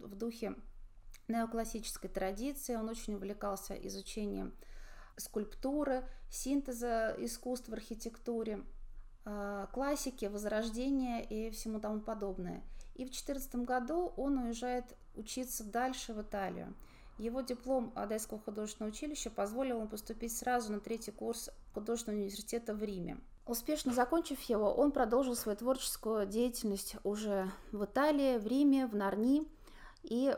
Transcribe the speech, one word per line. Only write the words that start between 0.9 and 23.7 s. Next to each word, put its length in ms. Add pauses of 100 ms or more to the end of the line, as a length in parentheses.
неоклассической 840
традиции. 680
Он 140
очень 240
увлекался 600
изучением 800 (640)
скульптуры, 880 (240)
синтеза 880
искусств 480
в 60
архитектуре, 920 (600)
э, 480
классики, 520
возрождения 960
и 300
всему 300
тому 180
подобное. 640 (320)
И 100
в 60
четырнадцатом 540
году 500
он 220
уезжает 480 (300)
учиться 500
дальше 480
в 80
Италию. 520 (440)
Его 240
диплом 520
Одесского 460
художественного 520
училища 380
позволил 500
ему 100
поступить 460
сразу 360
на 80
третий 320
курс 380 (240)
художественного 480
университета 520
в 80
Риме. 380 (260)
Успешно 480